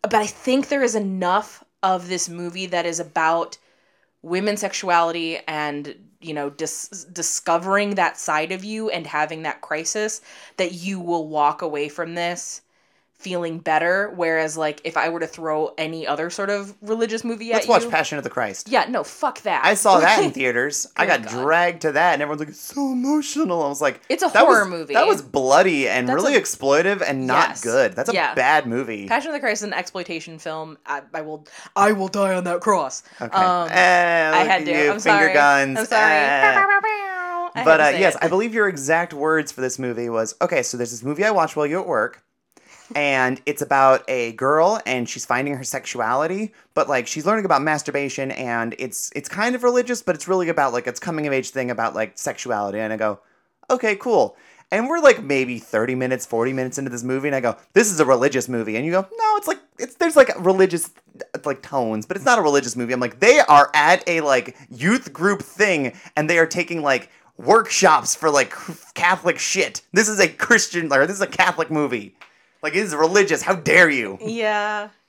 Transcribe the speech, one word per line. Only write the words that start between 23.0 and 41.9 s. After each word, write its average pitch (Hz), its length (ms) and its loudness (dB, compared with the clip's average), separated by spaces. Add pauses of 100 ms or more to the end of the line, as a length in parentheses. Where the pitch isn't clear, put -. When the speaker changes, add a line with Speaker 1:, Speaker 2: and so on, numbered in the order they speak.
Speaker 2:
I 143 80 -2
was 139 100 -8
like, 143 300 -2
Speaker 1:
It's - 140 -2
a 359 40 0
Speaker 2:
"That 220 160 4
Speaker 1:
horror 233 200 6
Speaker 2:
was, 185 80 -4
Speaker 1:
movie. 160 240 -8
Speaker 2:
that 277 100 4
was 403 160 2
bloody 139 680 4
and 123 220 0
Speaker 1:
That's 131 60 0
Speaker 2:
really 254 200 2
Speaker 1:
a 208 60 4
Speaker 2:
exploitive 175 680 0
and 131 200 -4
not 139 220 2
Speaker 1:
Yes. - 140 -12
Speaker 2:
good. 117 320 2
That's 127 140 -4
a 220 40 -2
Speaker 1:
Yeah. 156 200 0
Speaker 2:
bad 139 320 2
movie." 113 420 -6
Speaker 1:
Passion 277 220 -2
of 302 60 -6
the 294 40 -6
Christ 214 220 -4
is 208 60 -10
an 190 60 -8
exploitation 175 680 -10
film. 156 480 -12
I, 139 160 -8 (100)
I 160 80 -8
will, 156 240 -14 (300)
I 202 160 4
will 190 160 -2
die 196 260 -2
on 180 120 -2
that 175 160 -4
cross. 175 420 -2 (180)
Speaker 2:
Okay. 120 160 -4
Speaker 1:
Um, 180 320 2
Speaker 2:
Eh, 175 640 4
Speaker 1:
I 175 60 4
Speaker 2:
look 185 80 2
Speaker 1:
had 185 140 2
Speaker 2:
at 151 40 -6
Speaker 1:
to. 170 60 -2
Speaker 2:
you, 151 60 0 (160)
Speaker 1:
I'm 220 60 -4
Speaker 2:
finger - 0 -
Speaker 1:
sorry. 165 340 4
Speaker 2:
guns. 139 440 4
Speaker 1:
I'm - 80 -2
sorry. 214 300 4
Speaker 2:
Eh. 302 400 4
Speaker 1:
Bow, 392 60 4
bow, 392 60 2
bow, 403 140 2
bow. 370 720 -6
I - 60 -8
had - 60 -2
Speaker 2:
But, 160 120 8
Speaker 1:
to 151 60 4
Speaker 2:
uh, 151 80 4
Speaker 1:
say 170 80 -2
Speaker 2:
yes, 185 160 2
Speaker 1:
it. - 80 -4
Speaker 2:
I 165 60 0
believe 214 260 0
your 208 120 2
exact 160 460 -2
words 156 380 -2
for 131 100 -10
this 127 160 -4
movie 120 320 -6
was, 113 320 -4
"Okay, 165 220 0
so - 120 -6
there's 120 140 -6
this 117 140 -14
movie 147 200 -4
I 214 60 2
watch 175 260 0
while 151 120 0
you're 170 140 -4
at 180 60 -8
work, 120 360 -4 (720)